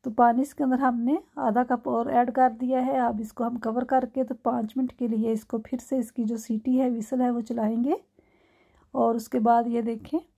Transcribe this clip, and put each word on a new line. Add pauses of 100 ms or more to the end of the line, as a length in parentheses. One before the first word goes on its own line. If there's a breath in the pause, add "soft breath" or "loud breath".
तो
पानी
इसके
अंदर
हमने (220)
आधा
कप
और
ऐड
कर
दिया
है।
अब
इसको
हम
कवर
करके
तो
पाँच
मिनट
के
लिए
इसको
फिर
से
इसकी
जो
सीटी
है,
विसल
है,
वो
चलाएंगे। (1000 soft breath)
और
उसके
बाद
ये
देखें (200)